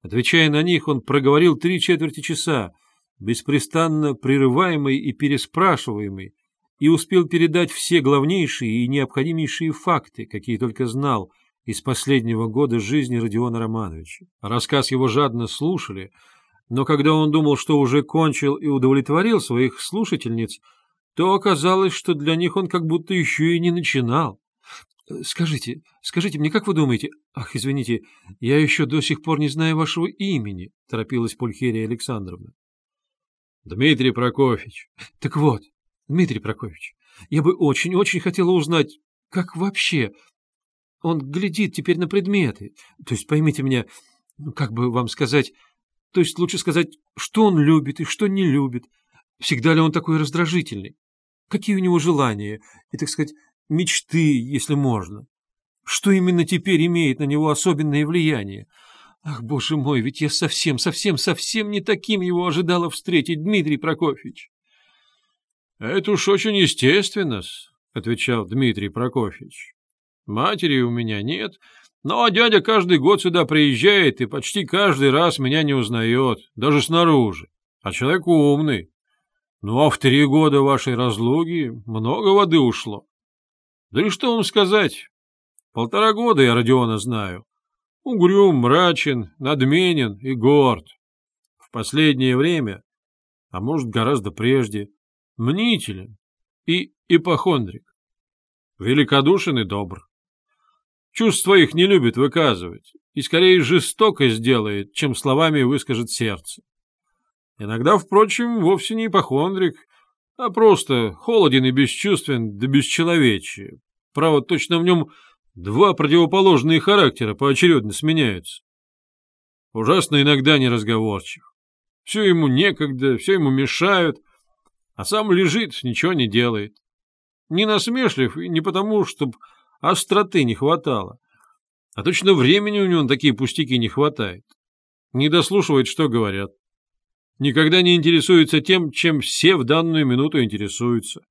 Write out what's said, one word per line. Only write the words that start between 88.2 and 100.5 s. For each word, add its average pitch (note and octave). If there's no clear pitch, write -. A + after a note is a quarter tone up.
мрачен, C3+
надменен C#3+
и C3
горд. B2+
В -
последнее C3
время, C#3
а F2+
может, C3
гораздо A2+
прежде, G#2+
мнителен A#2
и F3
ипохондрик. E3
Великодушен C#3
и A2
добр. F#2+